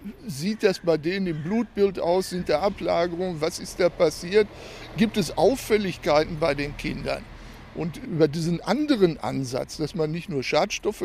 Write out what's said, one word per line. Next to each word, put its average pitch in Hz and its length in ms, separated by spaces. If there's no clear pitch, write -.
sieht 190 380
das 190 160
bei 165 180
denen 180 300
im 156 160
Blutbild 202 560
aus, 180 300
sind 180 180
da 151 140
Ablagerungen, 175 800
was - 180
ist - 200
da 180 100
passiert, 180 580
gibt 220 220
es 180 200
Auffälligkeiten 180 1000
bei 156 140
den 143 240
Kindern? 139 460
Und 160 240
über 165 300
diesen 165 340
anderen 214 560
Ansatz, 135 600
dass 147 180
man 156 160
nicht 170 180
nur 139 140
Schadstoffe 190 600